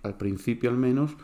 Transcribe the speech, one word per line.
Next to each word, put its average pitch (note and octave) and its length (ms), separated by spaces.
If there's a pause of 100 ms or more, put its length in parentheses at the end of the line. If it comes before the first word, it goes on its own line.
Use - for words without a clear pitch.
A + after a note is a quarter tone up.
al G2+ 160
principio A2+ 540
al B2 60
menos C3 460